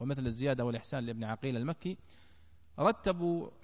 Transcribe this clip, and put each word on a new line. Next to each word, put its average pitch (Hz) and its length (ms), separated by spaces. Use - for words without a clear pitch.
ومثل 135 260
الزيادة 123 380
والإحسان 120 400
لابن 113 200
عقيل 117 320
المكي، 160 420
رتبوا 175 720